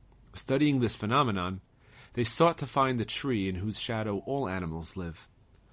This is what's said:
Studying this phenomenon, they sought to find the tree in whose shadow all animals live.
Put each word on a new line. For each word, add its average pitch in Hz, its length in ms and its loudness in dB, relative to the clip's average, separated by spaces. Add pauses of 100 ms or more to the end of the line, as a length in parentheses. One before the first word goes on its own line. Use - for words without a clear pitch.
(340)
Studying 139 480 2
this 110 120 2
phenomenon, 104 680 0 (540)
they 120 100 2
sought 165 320 4
to 143 80 -6
find 131 340 2
the 104 60 0
tree 110 420 -2
in 92 80 -2
whose 101 240 -4
shadow 110 460 -2
all 135 240 -2
animals 82 480 -4
live. 85 320 -8 (440)